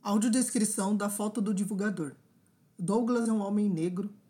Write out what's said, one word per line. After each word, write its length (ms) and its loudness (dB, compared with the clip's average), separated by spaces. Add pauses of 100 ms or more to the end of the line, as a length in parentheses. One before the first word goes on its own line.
Audiodescrição 920 2
da 140 0
foto 320 -4
do 120 0
divulgador. 600 -2 (640)
Douglas 500 0
é 40 2
um 100 2
homem 280 0
negro 440 -2 (160)